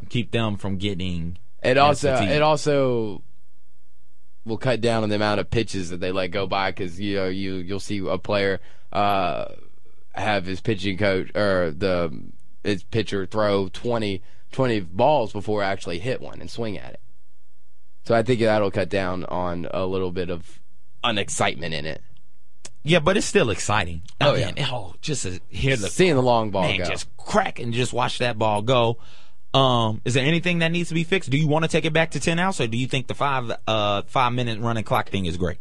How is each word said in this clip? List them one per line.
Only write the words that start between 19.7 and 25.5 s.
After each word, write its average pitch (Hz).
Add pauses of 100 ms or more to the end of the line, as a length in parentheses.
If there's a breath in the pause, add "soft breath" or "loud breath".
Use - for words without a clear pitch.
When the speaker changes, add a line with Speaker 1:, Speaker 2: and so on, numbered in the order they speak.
Speaker 2:
a 92
little 92
bit 90
of - (440)
unexcitement 98
in 73
it. - (840)
Speaker 1:
Yeah, 165
but 185
it's -
still 147
exciting. 90 (180)
Speaker 2:
Oh, 135
Speaker 1:
Again, -
Speaker 2:
yeah. 139
Speaker 1:
oh, 110
just 151
to 90 (100)
hear 135